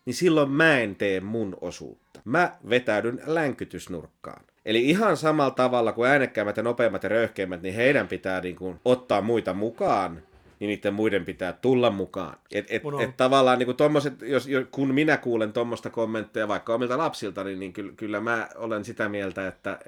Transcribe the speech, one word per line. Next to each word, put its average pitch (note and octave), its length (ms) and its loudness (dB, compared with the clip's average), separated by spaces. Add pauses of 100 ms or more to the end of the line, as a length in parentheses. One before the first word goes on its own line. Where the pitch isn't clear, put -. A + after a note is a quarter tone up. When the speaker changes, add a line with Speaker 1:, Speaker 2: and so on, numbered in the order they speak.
Speaker 1:
niin B2 80 -4
silloin D#3 360 4
mä D3+ 280 4
en G#2 180 -2
tee G2 240 0
mun G#2 400 -4
osuutta. - 640 -14
Mä D#3+ 320 0 (140)
vetäydyn A#2 560 0
länkytysnurkkaan. G2 1160 -6 (240)
Eli A#2 220 4
ihan F#3+ 260 4
samalla D3+ 340 2
tavalla A#2+ 420 2
kuin A#2 180 2
äänekkäimmät A2 460 2
ja A2 60 -2
nopeimmat A#2 400 0
ja G2 60 -2
röyhkeimmät, F#2+ 540 -2
niin F#2+ 120 -6
heidän A#2+ 340 4
pitää, F#2 320 -4
niin F2 160 -6
kuin, F2+ 280 -10
ottaa B2 360 2
muita G#2 340 0
mukaan, G2+ 680 -2 (380)
niin G#2 80 -4
niiden G2+ 260 -2
muiden G2+ 300 2
pitää F2 280 -6
tulla B2 380 4
mukaan. F#2 460 -6 (160)
Et, - 160 -4
et, - 140 -2
Speaker 2:
Mun D3 120 -6
on C#3 60 -2
Speaker 1:
et B2+ 160 -4
tavallaan, C3 420 6
niin B2 80 0
kuin, B2 100 -2
tommoset, D3 460 2
jos, B2 240 -2
jo, C3 240 0
kun C3+ 240 0
minä D3+ 220 4
kuulen A2 360 0
tommosta A#2 380 -4
kommentteja A2 580 -4
vaikka G#2 260 -2
omilta B2 240 -2
lapsiltani, G2 580 -4
niin F#2 160 -10
kyllä, G2 240 -10
kyllä G#2+ 240 -4
mä A2+ 360 -2
olen G#2+ 280 -4
sitä A2 240 -4
mieltä, G2 380 -4
että F#2 420 -8